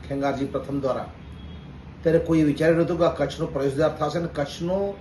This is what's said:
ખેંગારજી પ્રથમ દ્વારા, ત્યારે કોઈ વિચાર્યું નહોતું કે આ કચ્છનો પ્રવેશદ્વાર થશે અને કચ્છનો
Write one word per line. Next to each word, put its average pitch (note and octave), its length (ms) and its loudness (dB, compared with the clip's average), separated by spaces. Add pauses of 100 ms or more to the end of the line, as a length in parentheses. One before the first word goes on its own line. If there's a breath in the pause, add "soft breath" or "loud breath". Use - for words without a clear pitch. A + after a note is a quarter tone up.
ખેંગારજી C#3 360 -2
પ્રથમ C#3 360 -4
દ્વારા, B2+ 280 -2 (920)
ત્યારે E3 160 6
કોઈ E3 240 4
વિચાર્યું D#3 360 4
નહોતું E3+ 200 2
કે E3+ 60 4
આ D#3+ 40 6
કચ્છનો D3 380 -2
પ્રવેશદ્વાર C#3 500 0
થશે D#3 220 -2
અને E3+ 160 -2
કચ્છનો F#3+ 680 -2